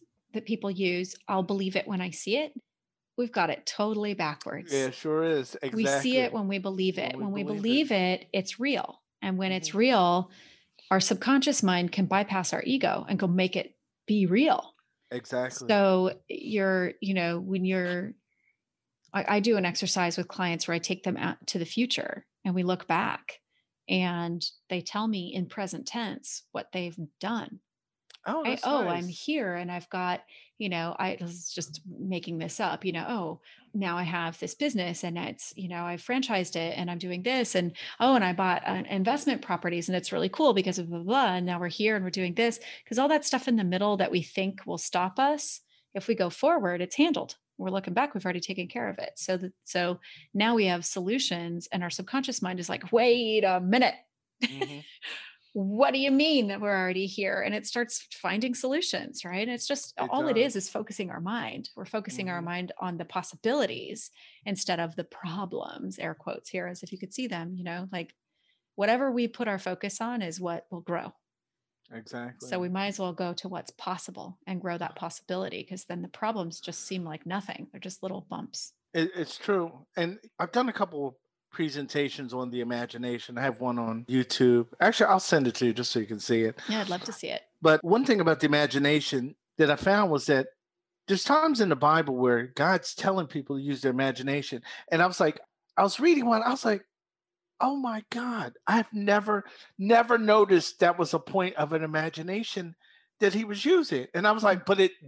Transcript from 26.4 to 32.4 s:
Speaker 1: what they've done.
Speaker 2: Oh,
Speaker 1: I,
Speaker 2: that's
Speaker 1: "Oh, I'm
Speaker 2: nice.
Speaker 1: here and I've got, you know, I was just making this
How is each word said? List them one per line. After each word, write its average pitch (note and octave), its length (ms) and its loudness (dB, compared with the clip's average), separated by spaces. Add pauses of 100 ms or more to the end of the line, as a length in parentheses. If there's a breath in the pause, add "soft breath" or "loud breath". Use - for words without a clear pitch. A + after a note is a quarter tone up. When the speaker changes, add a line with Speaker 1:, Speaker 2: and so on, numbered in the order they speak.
Speaker 1:
what - 200 -8
they've F3 240 -6 (220)
done. G#3 420 -6 (640)
Speaker 2:
Oh, C#4+ 180 -4
Speaker 1:
I, A#3+ 80 0
Speaker 2:
that's - 120 -4
Speaker 1:
"Oh, B3 260 0
I'm F3 180 -2
Speaker 2:
nice. - 20 -8
Speaker 1:
here G#3 460 -4
and F3 160 -6
I've F3 180 -10
got, F3+ 320 -4 (360 soft breath)
you G#3 120 -4
know, E3+ 300 -4
I - 220 -2
was E3+ 320 -8
just D#3 340 -10
making F3 520 -6
this D3+ 200 -8